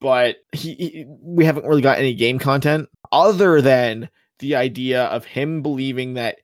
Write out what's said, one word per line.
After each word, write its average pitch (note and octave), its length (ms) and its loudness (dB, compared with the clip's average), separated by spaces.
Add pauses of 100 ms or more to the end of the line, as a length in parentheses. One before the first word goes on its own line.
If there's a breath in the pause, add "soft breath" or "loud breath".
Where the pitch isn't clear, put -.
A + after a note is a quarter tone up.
but B2+ 340 2 (160)
he, D#3+ 240 -10
he, D#3+ 320 -10
we D#3+ 380 0
haven't D3+ 200 0
really D3 160 2
got C3+ 160 2
any C3 160 -2
game A#2 260 0
content C#3+ 500 -2 (220)
other F3 480 4
than A#2+ 480 2 (300)
the C#3 180 -4
idea B2+ 500 -2
of A2 200 -6
him D3+ 380 -6
believing C3 500 -6
that A#2 300 -6